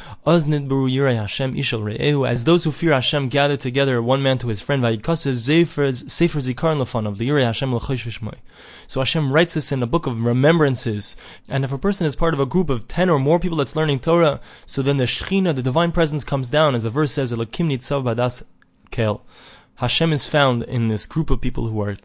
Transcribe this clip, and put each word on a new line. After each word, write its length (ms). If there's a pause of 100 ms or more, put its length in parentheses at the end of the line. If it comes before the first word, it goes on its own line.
(260)
"Az 220
nidbaru 440
yirei 240
Hashem 380
ishal 300
re'ehu," 440
as 180
those 180
who 80
fear 220
Hashem 360
gather 280
together, 440
one 220
man 160
to 80
his 120
friend, 220
"Vayikasev 560
Sefer, 540
Sefer 480
Zikaron 420
Lefanav, 360
Liyirei 260
Hashem 300
L'chosh 340
V'shmoi." 300 (500)
So 140
Hashem 300
writes 220
this 180
in 120
a 40
book 200
of 180
remembrances. 880 (320)
And 160
if 80
a 60
person 300
is 80
part 180
of 60
a 60
group 240
of 180
ten 220
or 100
more 200
people 180
that's 180
learning 240
Torah, 400 (260)
so 160
then 160
the 60
Shechina, 520
the 60
divine 300
presence, 320
comes 260
down, 240
as 100
the 60
verse 220
says, 200
"Elokim 380
nitzav 340
badas 400 (480)
kel." 320 (520)
Hashem 380
is 120
found 380
in 240
this 180
group 240
of 120
people 260
who 140
are 240